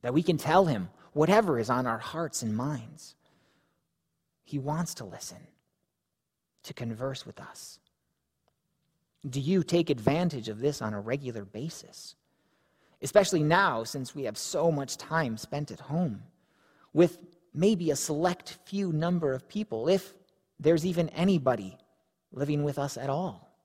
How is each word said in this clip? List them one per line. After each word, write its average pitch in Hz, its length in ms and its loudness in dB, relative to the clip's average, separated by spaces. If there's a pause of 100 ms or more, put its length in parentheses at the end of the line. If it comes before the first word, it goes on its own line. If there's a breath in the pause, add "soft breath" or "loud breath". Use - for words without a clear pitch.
That 123 140 -2
we 165 80 4
can 165 140 2
tell 180 280 6
him 107 240 0 (240 soft breath)
whatever 165 460 4
is 110 100 -2
on 127 160 2
our 113 140 -2
hearts - 420 -6
and 110 160 -2
minds. 123 580 -8 (1300)
He - 140 -8
wants 151 380 -4
to 117 100 -12
listen, - 420 -16 (1160)
to - 100 -14
converse 123 520 -8
with - 140 -18
us. - 400 -18 (1500)
Do 131 100 -4
you 170 220 2
take 165 300 2
advantage 139 580 0
of 107 100 -8
this 143 220 0
on 107 140 -4
a 101 40 -4
regular 117 460 -6
basis? - 720 -14 (880)
Especially 180 400 4
now, 156 400 4
since 131 320 -10
we 143 80 -8
have 110 140 -6
so 165 340 0
much 139 260 -4
time 143 400 -2
spent 147 320 -8
at - 100 -12
home, 139 440 -4 (680 soft breath)
with 170 260 4 (340)
maybe 175 380 2
a 139 40 2
select 165 680 -2
few 196 260 -4
number 160 400 0
of 131 160 -6
people, 135 400 -4
if 190 260 2 (460)
there's 160 260 4
even 175 240 0
anybody 135 680 2 (540)
living 147 320 -2
with 143 140 -2
us 139 200 -4
at 131 120 -4
all. 139 380 -4 (180)